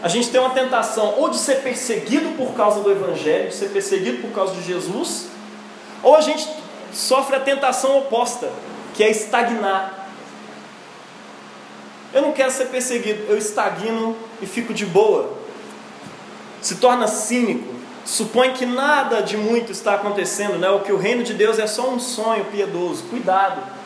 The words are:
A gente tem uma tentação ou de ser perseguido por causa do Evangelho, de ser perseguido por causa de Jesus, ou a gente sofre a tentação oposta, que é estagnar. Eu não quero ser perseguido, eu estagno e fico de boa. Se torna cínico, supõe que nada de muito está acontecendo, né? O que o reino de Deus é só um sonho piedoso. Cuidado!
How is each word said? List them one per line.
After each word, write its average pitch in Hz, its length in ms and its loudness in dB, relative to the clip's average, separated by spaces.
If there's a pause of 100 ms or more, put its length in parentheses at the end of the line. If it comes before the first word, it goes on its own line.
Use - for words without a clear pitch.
A 175 40 0
gente 233 220 0
tem 254 100 4
uma 254 120 4
tentação 226 640 2
ou 320 120 4
de - 80 -2
ser 269 260 2
perseguido 254 720 -2
por 254 160 -4
causa 208 280 4
do 202 100 4
Evangelho, 175 580 2
de - 60 -8
ser 196 140 -4
perseguido 196 500 0
por 214 120 -6
causa 190 220 0
de 175 100 -8
Jesus, 180 640 -4 (760)
ou 277 120 10
a 311 60 8
gente 302 260 0 (460)
sofre 262 420 2
a 262 40 0
tentação 269 580 2
oposta, 233 540 0 (420)
que 208 100 4
é 220 60 8
estagnar. 214 1000 0 (2000)
Eu 269 80 6
não 294 100 2
quero 262 200 2
ser 254 140 0
perseguido, 233 600 -2
eu 214 120 4
estagno 220 760 -2 (260)
e 196 40 -8
fico 233 260 -6
de 208 140 -4
boa. 190 480 4 (1300)
Se - 140 -4
torna 247 320 6
cínico, 233 640 0 (300)
supõe 247 500 2
que 254 140 -2
nada 254 540 2
de 190 140 -2
muito 233 360 2
está 233 240 0
acontecendo, 202 640 -2
né? 185 100 2
O 196 120 4
que 202 100 -2
o 190 60 2
reino 226 260 2
de 220 100 -4
Deus 220 240 4
é 214 80 0
só 240 240 -2
um 247 100 -2
sonho 214 460 -2
piedoso. 180 600 -2
Cuidado! 190 800 0